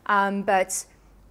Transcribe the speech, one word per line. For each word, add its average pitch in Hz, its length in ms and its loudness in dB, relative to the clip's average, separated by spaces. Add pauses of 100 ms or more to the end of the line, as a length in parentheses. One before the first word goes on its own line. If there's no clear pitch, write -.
um, 196 380 0
but 190 420 0 (460)